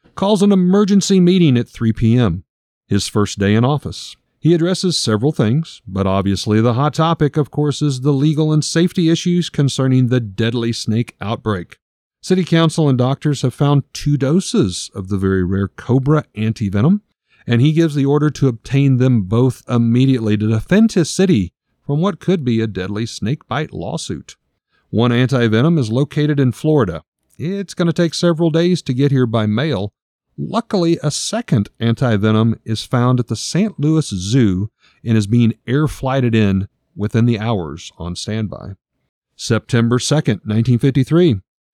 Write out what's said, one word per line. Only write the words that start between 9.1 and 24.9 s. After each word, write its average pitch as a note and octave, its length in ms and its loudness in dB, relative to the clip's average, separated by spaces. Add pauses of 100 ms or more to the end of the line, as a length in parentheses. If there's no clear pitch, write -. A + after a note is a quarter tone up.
issues F3 400 0
concerning C3 560 0
the B2 140 0
deadly A#2 520 -4
snake A2+ 480 -4
outbreak. G2+ 580 -6 (440)
City F#3 220 0
council E3 440 2
and C3 80 2
doctors C3 460 -2
have B2+ 120 0
found C#3+ 280 2 (100)
two D3 240 -2
doses C3+ 800 0
of F#2+ 140 -10
the G2+ 100 -2
very F#2+ 260 0
rare F#2+ 240 -2
cobra C3+ 560 0 (120)
antivenom, A2 640 0 (460)
and A#2+ 140 2
he D3 120 4
gives D#3+ 220 2
the C#3 120 0
order D3 240 2
to - 180 0
obtain C3+ 480 0
them B2 260 2
both A#2+ 460 0
immediately A#2 680 2
to G#2+ 120 0
defend F3+ 440 2
his E3+ 160 0
city D3 440 0 (320)
from D3 160 -2
what F#3 200 -4
could E3+ 240 -2
be A#2 160 0
a A2+ 60 -2
deadly G2+ 400 -6
snake A#2+ 420 -6
bite D3 240 -6
lawsuit. - 640 -10 (540)